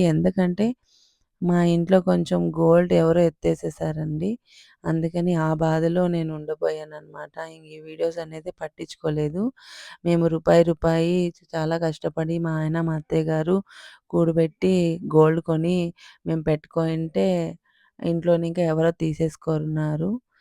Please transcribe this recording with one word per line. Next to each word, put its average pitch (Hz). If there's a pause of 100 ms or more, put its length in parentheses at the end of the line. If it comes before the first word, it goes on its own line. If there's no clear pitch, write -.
ఎందుకంటే 180 (760)
మా 175
ఇంట్లో 170
కొంచెం 175 (100)
గోల్డ్ 165
ఎవరో 165
ఎత్తేసేసారండి. 160 (540)
అందుకని 170
ఆ 160
బాధలో 160
నేను 165
ఉండిపోయానన్నమాట. 151 (120)
ఇంక 160
ఈ 156
వీడియోస్ 165
అనేది 160
పట్టించుకోలేదు. 156 (600)
మేము 170
రూపాయి, 165
రూపాయి 165 (360)
చాలా 160
కష్టపడి 160
మా 165
ఆయన, 156
మా 165
అత్తయ్య 160
గారు 160 (520)
కూడబెట్టి 165 (320)
గోల్డ్ 156
కొని 170 (460)
మేము 160
పెట్టుకోయింటే 160 (720)
ఇంట్లోని 170
ఇంకా 170
ఎవరో 160
తీసేసుకున్నారు. 156 (300)